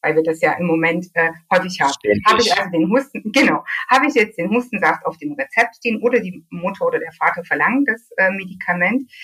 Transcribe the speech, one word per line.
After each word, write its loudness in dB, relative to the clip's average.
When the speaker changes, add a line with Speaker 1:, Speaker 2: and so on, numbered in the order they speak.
Speaker 1:
weil 0
wir 4
das -2
ja 2
im -2
Moment, 0
äh, 2
häufig 0
haben. 2
Speaker 2:
Ständig. 0
Speaker 1:
Habe 6
ich 2
also -2
den 0
Husten, -2
genau, 2
habe 4
ich 0
jetzt 2
den -4
Hustensaft 0
auf -4
dem -8
Rezept -2
stehen -4
oder 2
die -6
Mutter -4
oder 0
der -8
Vater -2
verlangen 0
das, -4
äh, 2
Medikament, -2